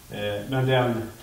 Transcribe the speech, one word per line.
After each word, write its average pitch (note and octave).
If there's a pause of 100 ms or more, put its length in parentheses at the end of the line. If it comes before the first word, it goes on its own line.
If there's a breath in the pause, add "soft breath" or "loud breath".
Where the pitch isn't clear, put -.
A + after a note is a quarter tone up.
(100)
Eh, G#2
men C3
den, A#2+ (120)